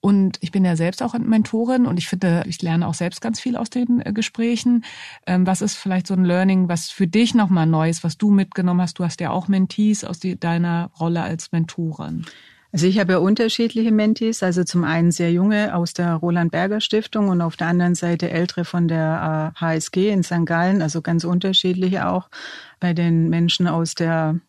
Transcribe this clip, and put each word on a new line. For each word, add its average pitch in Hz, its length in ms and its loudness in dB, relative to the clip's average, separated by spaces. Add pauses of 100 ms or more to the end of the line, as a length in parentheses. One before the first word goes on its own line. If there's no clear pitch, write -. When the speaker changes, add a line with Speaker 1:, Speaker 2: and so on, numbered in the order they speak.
Speaker 1:
Und 196 400 4
ich - 120 -8
bin 190 120 4
ja 175 100 2
selbst 165 280 -2
auch 240 120 -4
eine 233 100 -2
Mentorin 226 600 2
und 180 140 0
ich 165 100 -6
finde, 180 380 2
ich - 160 -8
lerne 170 240 0
auch 165 80 -4
selbst 175 260 -4
ganz 226 200 -4
viel 240 160 -4
aus 233 120 -4
den, 240 320 0
äh, - 120 -6
Gesprächen. 226 720 0 (420)
Ähm, 180 200 2
was 190 140 0
ist 208 140 -2
vielleicht 185 320 -2
so 196 80 -2
ein 185 100 4
Learning, 185 440 4
was 170 220 -4
für 190 160 0
dich 220 280 2
nochmal 185 320 4
neu 160 240 2
ist, 165 140 -6
was 165 120 -4
du 208 140 2
mitgenommen 190 500 2
hast? 170 180 -2
Du 180 60 -2
hast 165 160 -4
ja 170 100 -4
auch 180 180 -2
Mentees 202 560 2
aus 175 140 -10
die, 180 200 -4
deiner 170 600 -2
Rolle 170 240 -2
als - 300 -8
Mentorin. 165 720 -4 (460)
Speaker 2:
Also 170 160 0
ich 190 120 4
habe 185 160 2
ja 175 40 4
unterschiedliche 226 760 0
Mentees, 214 500 0
also 180 200 0
zum 175 220 0
einen 165 260 2
sehr 170 220 0
junge 208 420 2
aus 170 200 -2
der 175 220 -2
Roland 170 360 0
Berger 196 300 -2
Stiftung 214 460 -2
und 180 120 2
auf 165 160 -2
der 170 120 -4
anderen 175 260 2
Seite 170 360 -2
ältere 175 360 -2
von 175 220 0
der, 160 680 -2
äh, - 20 -20
H 165 160 0
S 156 160 -4
G 190 200 0
in 190 120 2
Sankt 170 280 -2
Gallen, 180 320 2
also 156 180 -2
ganz 170 240 -2
unterschiedliche 185 840 0
auch 180 220 -2 (500)
bei 175 140 0
den 165 380 2
Menschen 170 360 2
aus 165 280 -2
der 165 440 0 (100)